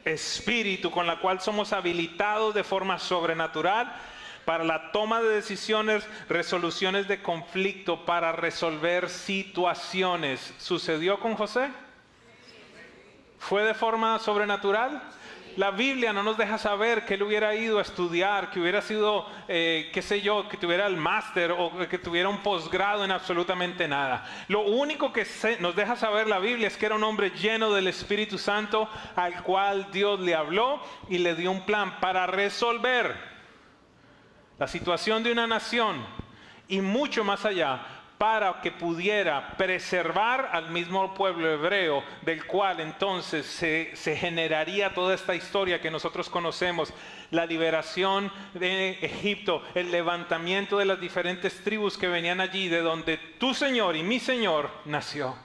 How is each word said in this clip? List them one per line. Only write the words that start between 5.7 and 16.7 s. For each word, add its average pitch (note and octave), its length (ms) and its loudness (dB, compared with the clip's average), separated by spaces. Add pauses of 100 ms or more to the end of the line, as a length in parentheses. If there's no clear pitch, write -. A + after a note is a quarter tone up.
resoluciones F3+ 800 0
de G3 160 -2
conflicto, F3+ 840 -2
para E3+ 260 2
resolver E3 760 0
situaciones. F3+ 1500 -2
¿Sucedió E3+ 600 0
con A3+ 160 -2
José? B3 340 0 (1700)
¿Fue G3+ 240 2
de A3 100 4
forma A3 460 2
sobrenatural? G#3 800 0 (560)
La F#3+ 140 2
Biblia A#3+ 400 0
no G3+ 100 0
nos A3 160 0
deja G#3+ 200 0
saber G#3+ 480 0